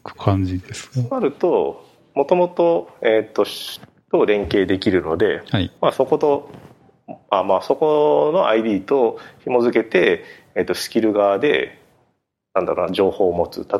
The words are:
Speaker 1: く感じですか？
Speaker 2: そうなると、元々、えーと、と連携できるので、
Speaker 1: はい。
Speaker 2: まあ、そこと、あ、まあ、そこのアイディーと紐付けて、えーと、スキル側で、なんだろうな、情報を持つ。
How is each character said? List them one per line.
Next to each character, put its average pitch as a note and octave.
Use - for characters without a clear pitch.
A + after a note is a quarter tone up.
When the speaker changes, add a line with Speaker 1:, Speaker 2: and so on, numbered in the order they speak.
Speaker 1:
く -
感 G2
じ F#2
で -
す -
か？ B2+
Speaker 2:
そ -
う E3+
な G#3
る C3+
と、 G2+
元 C#3+
々、 F3
え A2
ー -
と、 -
と D3
連 G#2
携 F#2+
で F#2+
き G#2
る F2+
の D#2
で、 F2+
Speaker 1:
は A2+
い。 F2
Speaker 2:
ま E3
あ、 -
そ C3+
こ D3+
と、 C#3+
あ、 F#2+
ま F#2+
あ、 G2+
そ C#3+
こ D3+
の F#3
ア A2
イ A2+
デ A2+
ィ G#2
ー F#2+
と B2+
紐 B2
付 A#2+
け A2
て、 C3+
え -
ー -
と、 E3+
ス -
キ A#2+
ル A2
側 G2+
で、 -
な F#2+
ん -
だ D#2+
ろ F2
う -
な、 F#2
情 F#2+
報 F#2+
を E2+
持 E2+
つ。 -